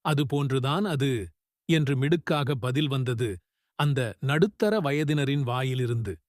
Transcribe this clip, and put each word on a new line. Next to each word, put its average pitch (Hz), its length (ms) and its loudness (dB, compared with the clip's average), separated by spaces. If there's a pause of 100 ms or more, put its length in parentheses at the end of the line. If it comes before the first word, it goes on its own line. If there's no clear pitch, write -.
"அதுபோன்றுதான் 143 840 0
அது" 135 460 -2 (420)
என்று 143 240 2
மிடுக்காக 147 580 0
பதில் 127 340 -2
வந்தது 120 500 -2 (360)
அந்த 131 460 0
நடுத்தர 208 600 2
வயதினரின் 143 640 0
வாயிலிருந்து. 120 840 -2